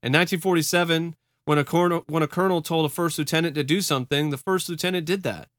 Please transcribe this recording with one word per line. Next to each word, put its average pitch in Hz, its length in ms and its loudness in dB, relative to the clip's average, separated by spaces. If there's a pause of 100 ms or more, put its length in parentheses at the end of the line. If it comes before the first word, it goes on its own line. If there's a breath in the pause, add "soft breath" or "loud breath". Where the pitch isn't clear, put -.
In 120 100 -2
nineteen 170 280 2
forty-seven, 170 760 0 (280)
when 147 140 2
a 143 60 2
colonel, 170 440 2
when 160 140 0
a 151 60 0
colonel 180 320 0
told 160 240 0
a 147 60 0
first 170 280 -2
lieutenant 160 360 0
to 147 100 -2
do 165 160 0
something, 147 480 0
the 139 80 -4
first 185 320 -2
lieutenant 180 380 -2
did 185 160 -2
that. 98 260 -6 (100)